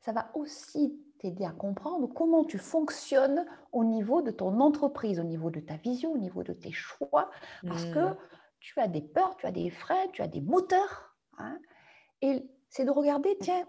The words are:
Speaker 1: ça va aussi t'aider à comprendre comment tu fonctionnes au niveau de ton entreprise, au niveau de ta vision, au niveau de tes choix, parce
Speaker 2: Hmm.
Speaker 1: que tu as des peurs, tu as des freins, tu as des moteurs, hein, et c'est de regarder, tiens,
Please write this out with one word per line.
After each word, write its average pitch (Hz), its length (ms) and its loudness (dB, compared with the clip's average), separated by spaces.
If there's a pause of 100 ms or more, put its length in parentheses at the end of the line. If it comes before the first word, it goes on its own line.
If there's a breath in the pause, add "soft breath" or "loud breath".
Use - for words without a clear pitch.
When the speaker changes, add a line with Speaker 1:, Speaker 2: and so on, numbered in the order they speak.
Speaker 1:
ça 226 100 -4
va 220 220 -4
aussi - 640 -4 (200)
t'aider 185 260 -4
à 165 60 -4
comprendre 240 560 -4
comment 330 360 4
tu 302 140 -4
fonctionnes 285 880 2 (260 loud breath)
au 226 120 2
niveau 226 380 2
de 247 100 -2
ton 190 300 0
entreprise, 285 580 4
au 170 40 -2
niveau 165 280 -2
de 160 80 -8
ta 151 160 -8
vision, 247 380 -2
au 294 40 0
niveau 185 260 -4
de 180 100 -6
tes - 180 -12
choix, - 580 0 (380 loud breath)
parce 170 180 -4
Speaker 2:
Hmm. 170 80 -6
Speaker 1:
que 320 120 4 (540 loud breath)
tu - 200 -8
as 226 80 2
des 160 140 -2
peurs, 370 360 0
tu - 80 -6
as 190 60 -4
des 175 180 -4
freins, 370 420 -2
tu - 100 -8
as 175 60 -2
des 156 140 -6
moteurs, 370 720 2 (220)
hein, 269 200 -10 (640 soft breath)
et 269 280 0 (200)
c'est 269 160 -2
de 269 60 4
regarder, 285 500 2
tiens, 359 280 0